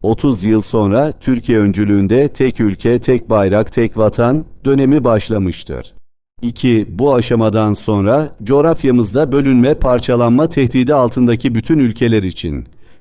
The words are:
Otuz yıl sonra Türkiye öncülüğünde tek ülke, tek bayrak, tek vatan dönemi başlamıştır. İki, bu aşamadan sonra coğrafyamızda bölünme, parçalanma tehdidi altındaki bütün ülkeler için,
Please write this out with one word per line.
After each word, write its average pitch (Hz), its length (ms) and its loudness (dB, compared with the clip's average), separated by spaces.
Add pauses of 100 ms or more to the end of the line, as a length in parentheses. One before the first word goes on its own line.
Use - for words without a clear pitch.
Otuz 110 420 -2
yıl 110 160 2
sonra 113 520 0
Türkiye 120 460 -2
öncülüğünde 101 680 2
tek 131 320 -2
ülke, 117 400 0
tek 123 300 -2
bayrak, 104 420 0
tek 117 240 -2
vatan 120 480 0 (200)
dönemi 135 400 2
başlamıştır. 98 880 -4 (480)
İki, 117 460 0
bu 127 260 0
aşamadan 110 580 0
sonra 110 720 0
coğrafyamızda 127 920 0
bölünme, 135 420 2
parçalanma 123 760 0
tehdidi 131 460 0
altındaki 120 600 0
bütün 151 240 0
ülkeler 113 440 0
için, 80 440 -8 (340)